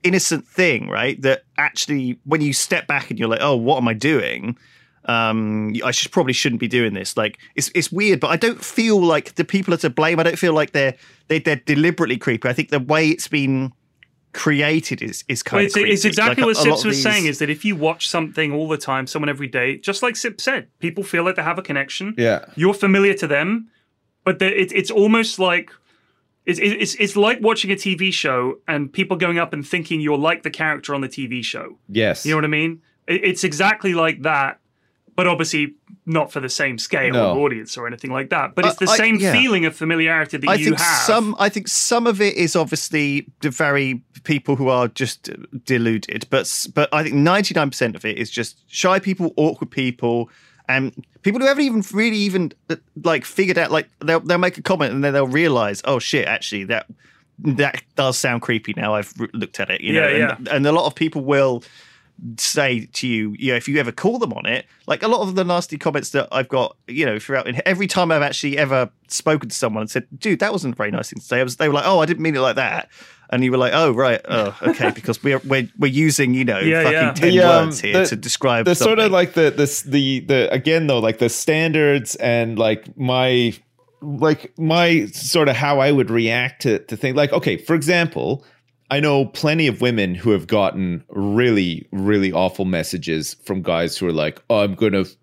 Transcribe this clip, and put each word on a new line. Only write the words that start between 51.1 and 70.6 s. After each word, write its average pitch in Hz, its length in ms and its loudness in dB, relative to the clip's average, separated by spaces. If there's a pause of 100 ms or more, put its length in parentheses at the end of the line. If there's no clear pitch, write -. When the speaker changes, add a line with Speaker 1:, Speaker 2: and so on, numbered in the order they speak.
Speaker 1:
people 208 180 0
who 269 60 2
haven't 277 180 2
even 226 180 0 (100)
really 220 260 0
even, 190 340 0 (160)
uh, 165 60 -4 (300)
like, 160 200 2
figured 180 320 0
out, 165 140 0
like, 160 180 0 (120)
they'll, 160 200 2
they'll 175 180 0
make 180 200 0
a - 40 -16
comment 151 300 0
and 139 120 -2
then 143 80 2
they'll 139 160 2
realize, 127 560 2
"Oh 135 160 0
shit, 123 260 -2
actually 196 380 -4
that, - 220 -4 (520)
that 139 440 0 (120)
does 131 240 0
sound 120 240 -2
creepy 110 340 -4
now 107 180 -2
I've 104 240 -4
re-, 117 140 -6
looked - 280 -10
at 95 100 -4
it," 92 100 -2
you 123 140 -4
Speaker 2:
Yeah, 160 60 4
Speaker 1:
know, 147 80 2
and, 143 380 -2
Speaker 2:
yeah. 151 80 -2
Speaker 1:
and 143 120 2
a 147 60 4
lot 170 140 2
of - 100 -2
people 156 260 -4
will 135 400 2 (760)
say 127 560 -2
to - 120 -6
you, 107 320 -2
you 131 140 -2
know, 120 40 0
if 117 120 -4
you 147 100 0
ever 120 140 -2
call 233 260 -2
them 208 140 -4
on - 140 -8
it, 117 180 -2 (220)
like, - 180 -2
a 220 40 0
lot 233 120 2
of 190 140 -4
the 185 100 2
nasty 175 320 -2
comments 143 340 -4
that 139 220 0
I've 127 160 -2
got, - 280 -2 (120)
you 143 180 -2
know, 107 140 -2
throughout, 135 260 -4
and 120 200 -4
every 185 200 0
time 180 240 0
I've 151 120 2
actually 139 360 -2
ever 131 320 2 (160)
spoken 151 440 -2
to - 40 -10
someone 110 280 -2
and 107 80 -8
said, - 180 -4 (100)
"Dude, 190 220 0
that 208 100 2
wasn't 147 240 -4